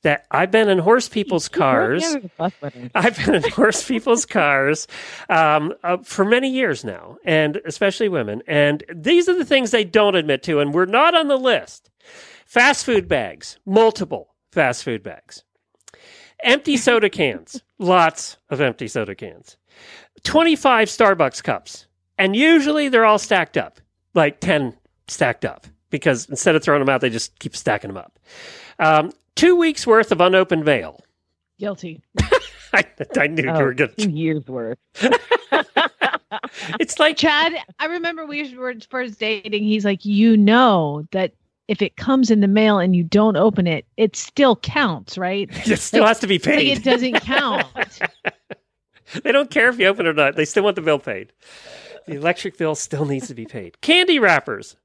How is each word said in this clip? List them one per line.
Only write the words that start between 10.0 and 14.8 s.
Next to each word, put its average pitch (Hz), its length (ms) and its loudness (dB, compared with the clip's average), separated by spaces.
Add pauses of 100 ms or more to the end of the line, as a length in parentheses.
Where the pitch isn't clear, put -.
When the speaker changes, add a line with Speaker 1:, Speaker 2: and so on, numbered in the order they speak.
Speaker 1:
admit 151 280 0
to, 156 160 -2
and 143 140 -2
we're 180 120 2
not 285 300 2
on 311 140 0
the 269 80 2
list. 240 520 -4 (560)
Fast 262 400 2
food 202 220 0
bags, 113 580 -6
multiple 202 680 0 (160)
fast 131 320 -2